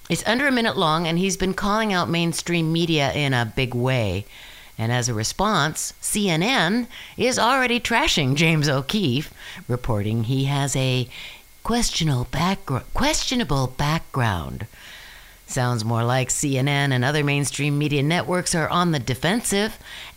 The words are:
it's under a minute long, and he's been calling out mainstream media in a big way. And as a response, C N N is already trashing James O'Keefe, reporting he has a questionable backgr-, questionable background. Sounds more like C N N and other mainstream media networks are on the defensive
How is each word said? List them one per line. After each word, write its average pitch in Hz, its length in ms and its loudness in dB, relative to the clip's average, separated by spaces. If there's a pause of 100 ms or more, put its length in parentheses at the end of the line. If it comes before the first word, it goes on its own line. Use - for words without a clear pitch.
it's 170 160 -2
under 254 220 2
a 269 40 4
minute 233 240 2
long, 165 300 2
and 165 140 0
he's 190 180 0
been 185 160 0
calling 208 400 0
out 175 160 2
mainstream 165 640 0
media 165 400 2
in 139 200 0
a 120 220 0
big 123 200 -2
way. 120 500 0 (520)
And 113 140 0
as 123 160 2
a 123 60 0
response, 156 880 0
C 202 280 0
N 160 120 2
N 233 460 2 (280)
is 247 220 0
already 240 420 4
trashing 226 560 2
James 156 320 4
O'Keefe, 139 640 0 (360)
reporting 113 560 0
he 135 220 0
has 139 300 0
a 127 320 0 (560)
questionable 160 680 0
backgr-, 170 520 -2 (120)
questionable 233 720 0
background. 113 960 -2 (800)
Sounds 123 400 0
more 117 180 0
like 127 280 2
C 139 260 0
N 131 100 2
N 143 240 2
and 123 140 2
other 147 180 2
mainstream 143 540 0
media 147 240 2
networks 165 540 0
are 151 140 0
on 175 220 2
the 151 80 2
defensive 196 800 0 (400)